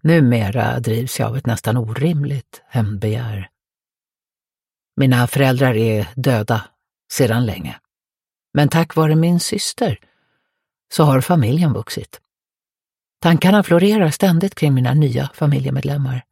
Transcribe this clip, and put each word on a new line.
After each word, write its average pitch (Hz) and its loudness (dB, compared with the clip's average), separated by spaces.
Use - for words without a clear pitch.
Numera 120 2
drivs 117 -4
jag 123 -2
av 113 -6
ett 139 -6
nästan 113 -2
orimligt 135 -4
hämndbegär. 107 -4
Mina 127 2
föräldrar 131 0
är 110 0
döda 120 -2
sedan 117 0
länge. 90 -8
Men 147 2
tack 165 0
vare 156 2
min 170 2
syster - -4
så 160 4
har 135 4
familjen 147 2
vuxit. - -10
Tankarna 180 4
florerar 196 2
ständigt 180 0
kring 143 0
mina 127 0
nya 139 0
familjemedlemmar. 135 -2